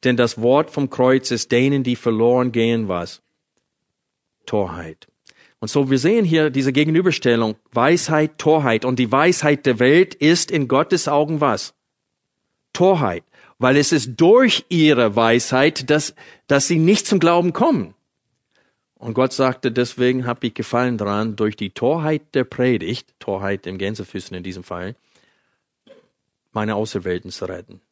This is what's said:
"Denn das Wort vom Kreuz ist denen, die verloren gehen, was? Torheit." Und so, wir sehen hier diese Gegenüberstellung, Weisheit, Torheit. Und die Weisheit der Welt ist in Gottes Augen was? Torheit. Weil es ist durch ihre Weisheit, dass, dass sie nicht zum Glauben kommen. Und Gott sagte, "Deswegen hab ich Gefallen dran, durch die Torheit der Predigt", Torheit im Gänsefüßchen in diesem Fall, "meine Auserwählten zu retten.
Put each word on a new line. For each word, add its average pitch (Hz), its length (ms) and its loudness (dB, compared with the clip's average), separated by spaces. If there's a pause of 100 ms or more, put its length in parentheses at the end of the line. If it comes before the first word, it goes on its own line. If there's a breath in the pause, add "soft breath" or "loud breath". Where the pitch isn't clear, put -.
"Denn 123 140 2
das 117 260 0
Wort 139 280 2
vom 143 200 -4
Kreuz 127 400 2
ist 117 220 -4
denen, 135 320 0
die 123 100 -2
verloren 120 560 0
gehen, 113 380 -2
was? 87 340 -8 (1200)
Torheit." 85 600 -6 (540 soft breath)
Und 110 80 -8
so, 139 200 0
wir 135 100 2
sehen 202 260 2
hier 160 260 2
diese 135 220 -2
Gegenüberstellung, 143 800 0 (160)
Weisheit, 156 680 0
Torheit. 139 460 2
Und 127 140 -2
die 120 140 0
Weisheit 147 520 2
der 120 140 2
Welt 156 340 4
ist 165 380 0
in 147 160 -2
Gottes 147 400 0
Augen 151 340 0
was? 123 340 -2 (1000)
Torheit. 151 500 0 (360 soft breath)
Weil 127 180 2
es 143 160 2
ist 131 240 -2
durch 226 540 4
ihre 143 440 2
Weisheit, 123 760 2
dass, 151 280 -2 (320 loud breath)
dass 139 180 2
sie 170 140 0
nicht 180 260 2
zum 190 140 0
Glauben 170 320 2
kommen. 226 420 -2 (1000)
Und 120 160 -12
Gott 127 220 -2
sagte, 131 360 -2
"Deswegen 127 540 -2
hab 120 200 -6
ich 117 100 -6
Gefallen 120 420 -2
dran, 104 400 -4
durch 107 200 -2
die 98 140 -8
Torheit 151 640 -4
der 127 100 0
Predigt", 120 760 -4
Torheit 98 480 -6
im 95 100 -10
Gänsefüßchen 98 580 -10
in 90 80 -12
diesem 92 200 -12
Fall, 90 340 -12 (1600)
"meine 107 220 -4
Auserwählten 92 560 -6
zu - 140 -12
retten. 92 480 -16